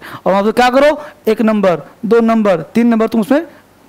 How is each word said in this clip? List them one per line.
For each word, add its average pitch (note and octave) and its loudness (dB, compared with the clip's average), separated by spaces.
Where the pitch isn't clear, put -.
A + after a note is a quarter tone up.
और F3+ 0
वहाँ G3 0
पे A3 0
क्या B3 2
करो, C#4+ 2
एक A3 -2
number, G3 0
दो A3+ 2
number, A3 0
तीन A#3 -2
number A3+ 0
तुम A3+ -2
उसमें C#4 0